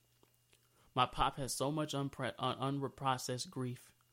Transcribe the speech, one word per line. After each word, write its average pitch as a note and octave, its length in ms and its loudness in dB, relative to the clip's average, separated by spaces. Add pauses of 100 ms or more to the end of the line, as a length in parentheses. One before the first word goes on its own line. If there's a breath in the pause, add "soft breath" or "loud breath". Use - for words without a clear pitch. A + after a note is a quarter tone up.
(960)
My B2+ 100 6
pop C3 320 2
has C3 160 -2
so C3+ 180 0
much D3+ 220 -2
unpre-, C#3 440 -2
un-, C3 420 0
unreprocessed C3 720 -2
grief, B2 420 -6 (220)